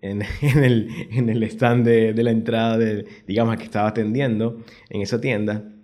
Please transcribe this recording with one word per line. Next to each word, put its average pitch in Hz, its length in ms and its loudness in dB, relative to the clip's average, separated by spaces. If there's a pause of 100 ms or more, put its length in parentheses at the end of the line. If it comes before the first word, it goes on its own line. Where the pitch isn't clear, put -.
en, 98 200 -6 (120)
<laughs> - 80 -8
en 143 220 4
el, 120 260 4 (220)
en 117 180 0
el 113 140 0
stand 120 420 2
de, 113 280 4
de 117 100 0
la 117 80 2
entrada, 113 460 0
de, 107 280 0 (200)
digamos, 113 320 0
que - 60 -10
estaba 107 240 -2
atendiendo 113 760 -2 (260)
en 101 120 -6
esa 107 200 -2
tienda. 107 420 -2 (200)